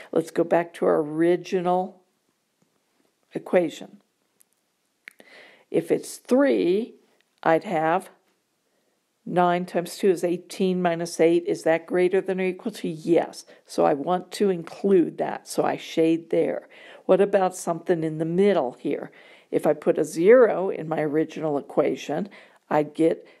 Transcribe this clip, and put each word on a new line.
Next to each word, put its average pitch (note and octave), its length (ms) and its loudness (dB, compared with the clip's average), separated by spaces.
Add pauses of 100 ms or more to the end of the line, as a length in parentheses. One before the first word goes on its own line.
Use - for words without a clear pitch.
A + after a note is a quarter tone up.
(120)
let's E3 180 -2
go E3+ 140 0
back E3+ 300 0
to F3+ 120 -2
our E3+ 140 2
original F3 1000 -2 (1300)
equation. - 680 -4 (1700)
If E3 200 -2
it's - 260 -4
three, A#3 800 0 (480)
I'd D#3+ 220 2
have E3+ 440 -2 (1160)
nine F3 400 0
times F3+ 320 -6
two G#3 100 0
is E3+ 160 0
eighteen F3+ 560 -2
minus E3+ 400 -2
eight. E3+ 260 4
Is D#3+ 180 -4
that E3 220 2
greater F3+ 360 2
than F#3 180 -4
or F#3 40 -2
equal F#3 280 -6
to? - 160 -8
Yes. D#3+ 560 -2 (220)
So - 180 0
I E3 80 4
want F3 400 -4
to G3+ 160 0
include E3+ 720 0
that. - 280 -6
So - 180 -4
I - 120 -2
shade E3 540 0
there. E3+ 360 -2 (380)
What F#3 160 4
about G3 340 2
something E3+ 480 -4
in D#3 140 -4
the E3 80 -4
middle E3+ 560 2
here? - 300 -6 (400)
If D#3+ 160 0
I D3+ 80 4
put - 240 0
a D#3+ 60 2
zero F#3 640 4
in D#3 180 -8
my D#3 120 -2
original D3+ 580 -2
equation, C#3 720 -4 (400)
I'd D3+ 240 0
get - 340 0 (120)